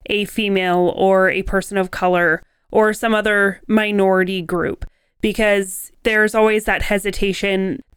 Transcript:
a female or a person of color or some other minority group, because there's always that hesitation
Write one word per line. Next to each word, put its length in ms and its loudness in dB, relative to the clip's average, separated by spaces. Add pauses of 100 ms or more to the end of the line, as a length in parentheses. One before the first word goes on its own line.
a 180 -2
female 720 0
or 320 4
a 140 -2
person 340 -4
of 140 -2
color 520 0 (300)
or 220 2
some 200 -2
other 520 0
minority 760 0
group, 460 -6 (340)
because 720 -2 (120)
there's 300 2
always 300 2
that 160 -2
hesitation 1000 -2 (140)